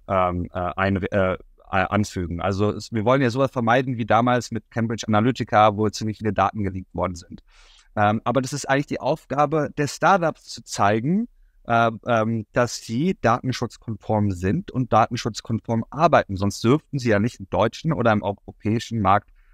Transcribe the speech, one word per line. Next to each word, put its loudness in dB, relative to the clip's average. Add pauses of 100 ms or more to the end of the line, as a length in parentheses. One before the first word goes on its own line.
ähm, 0
äh, -6
ein-, 0
äh, 0
äh, -8 (320)
anfügen. -2
Also 0
es, -8
wir -2
wollen 2
ja 2
sowas -2
vermeiden 0
wie -4
damals 2
mit -10
Cambridge -4
Analytica, 4
wo 2
ziemlich -6
viele -2
Daten 0
geleakt -8
worden -2
sind. -18 (520)
Ähm, 2
aber 0
das -6
ist -8
eigentlich 0
die -6
Aufgabe -2
der 0
Startups 0
zu -16
zeigen, 0 (380)
äh, 2 (160)
ähm, 0
dass -2
sie -2
datenschutzkonform -2
sind -2
und -2
datenschutzkonform 0
arbeiten. 2
Sonst -4
dürften 2
sie -2
ja 4
nicht -2
im -14
deutschen 0
oder 2
im 2
europäischen -4
Markt 2 (240)